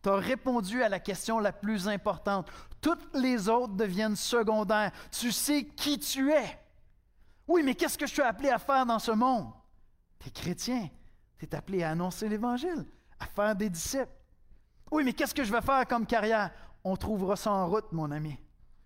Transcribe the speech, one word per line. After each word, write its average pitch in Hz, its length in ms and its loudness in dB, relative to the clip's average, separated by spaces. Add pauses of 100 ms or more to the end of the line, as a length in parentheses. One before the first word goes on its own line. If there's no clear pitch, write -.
T'as 196 160 2
répondu 233 680 0
à 220 60 4
la 196 100 0
question 208 420 -2
la 202 120 2
plus 208 360 -2
importante. 202 640 -2 (300)
Toutes 320 340 0
les 247 360 2
autres 233 240 2
deviennent 208 420 0
secondaires. 214 760 2 (180)
Tu 240 200 -4
sais 285 360 0
qui - 320 -4
tu 277 340 0
es. 254 260 2 (880)
Oui, 339 160 6
mais 269 120 2
qu'est-ce - 240 -2
que 294 80 -2
je - 80 -6
suis 302 80 4
appelé 247 260 2
à 240 100 4
faire 262 280 4
dans 233 120 2
ce 233 120 0
monde ? 220 420 2 (680)
T'es - 120 -16
chrétien. 240 580 -4 (480)
T'es - 180 -10
appelé 180 280 -2
à 160 80 0
annoncer 180 380 -2
l'Évangile, 240 580 -2 (320)
à - 60 -10
faire 208 320 0
des 208 140 -2
disciples. 226 420 -4 (800)
Oui, 302 140 2
mais 247 100 2
qu'est-ce - 200 -2
que 285 100 0
je 202 80 0
vais 233 100 2
faire 269 240 4
comme 233 180 0
carrière ? 214 480 2 (320)
On 185 120 0
trouvera 196 400 0
ça 214 140 -2
en 190 160 2
route, 214 260 -2
mon 156 180 -2
ami. 151 280 -6 (480)